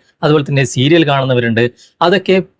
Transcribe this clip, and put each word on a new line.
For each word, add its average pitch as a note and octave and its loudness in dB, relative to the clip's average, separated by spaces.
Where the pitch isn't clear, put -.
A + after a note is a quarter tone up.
അതുപോലെ D3+ 2
തന്നെ C3+ 0
സീരിയൽ D3+ 2
കാണുന്നവരുണ്ട്. B2 0
അതൊക്കെ F#3+ 0